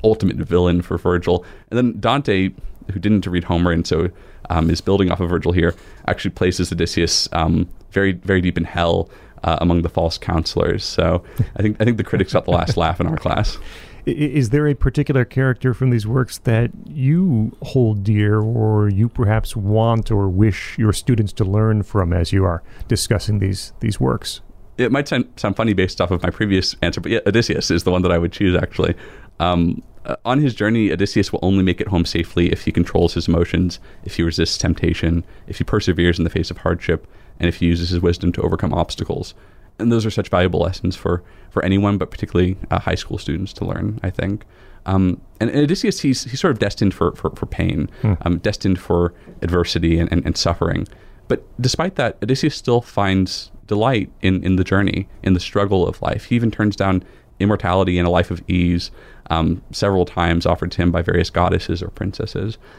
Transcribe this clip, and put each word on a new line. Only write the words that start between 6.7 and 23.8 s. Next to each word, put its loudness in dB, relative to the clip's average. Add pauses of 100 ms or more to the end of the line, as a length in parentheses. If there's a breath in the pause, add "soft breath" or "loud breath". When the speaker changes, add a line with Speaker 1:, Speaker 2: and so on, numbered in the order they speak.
Speaker 1:
Odysseus, 0
um, 0 (220)
very, 2
very 0
deep 0
in -2
hell, 0 (360 loud breath)
uh, 2
among 4
the -2
false -2
counselors. -2
So 0 (340 loud breath)
I -2
think, 0
I 2
think 2
the -4
critics -2
got 0
the -4
last 0
<laughs> -
laugh 0
in 0
our -2
class. -2 (500 loud breath)
Speaker 2:
I, 0
is 0
there 2
a 2
particular 2
character 0
from 0
these 0
works -2
that 2 (160)
you 2
hold 2
dear 4
or 2
you 2
perhaps 0
want 2
or 2
wish 2
your 2
students 0
to -2
learn 2
from 0
as 0
you 4
are -2 (240 loud breath)
discussing 0
these, -4
these -2